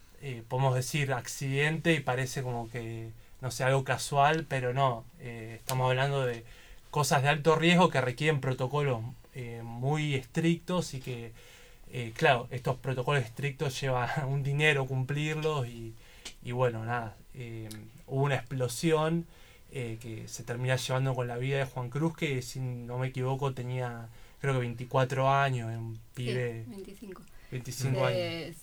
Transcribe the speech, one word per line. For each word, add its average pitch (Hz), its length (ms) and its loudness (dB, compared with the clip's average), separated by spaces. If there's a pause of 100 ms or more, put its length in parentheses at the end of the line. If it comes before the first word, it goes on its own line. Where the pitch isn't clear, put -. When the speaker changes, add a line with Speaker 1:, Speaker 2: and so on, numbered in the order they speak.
(200)
Speaker 1:
eh, 123 260 -8
podemos 131 280 2
decir 135 380 0
accidente 147 800 0
y 147 60 2
parece 131 420 -2
como 120 260 -4
que, 113 420 -8 (300)
no 127 100 -4
sé, 135 140 -2
algo 135 200 4
casual, 143 640 2
pero 127 280 0
no, 131 300 2 (160)
eh, 117 380 -10
estamos 127 300 0
hablando 135 380 2
de 117 180 -4 (460)
cosas 147 320 4
de 143 60 4
alto 156 260 4
riesgo 170 340 8
que 135 120 2
requieren 135 400 2
protocolos, 131 600 0 (340)
eh, 117 280 -8
muy 139 540 0
estrictos 165 760 0
y 131 60 -6
que, 117 320 -8 (600)
eh, 117 240 -6
claro, 123 340 4
estos 131 260 -2
protocolos 131 480 0
estrictos 139 560 -4
lleva 123 360 0
<laughs> 139 120 -2
un 139 140 0
dinero 143 440 4
cumplirlos 147 840 0
y, 117 260 -10 (480)
y 120 100 -8
bueno, 120 320 2
nada, 117 320 -4 (180)
eh, 113 340 -10 (400)
hubo 135 160 2
una 143 100 4
explosión, 156 920 2 (440)
eh, 117 300 -6
que 113 280 -10
se - 160 -10
termina 127 320 0
llevando 131 380 0
con 123 140 0
la 120 80 -4
vida 135 220 0
de 135 80 2
Juan 127 240 -6
Cruz, 160 260 0
que 139 240 0
si - 180 -8
no 123 380 -6
me 131 120 0
equivoco 131 440 0
tenía, 123 560 -4 (320)
creo 139 140 2
que 127 60 2
veinticuatro 127 680 0
años, 135 460 2
un 113 200 -6
Speaker 2:
Sí, 113 40 -14 (140)
Speaker 1:
pibe 120 540 -2
Speaker 2:
veinticinco. 196 520 -14 (300)
Speaker 1:
veinticinco 127 560 0
años. - 120 2
Speaker 2:
Eh, - 440 -4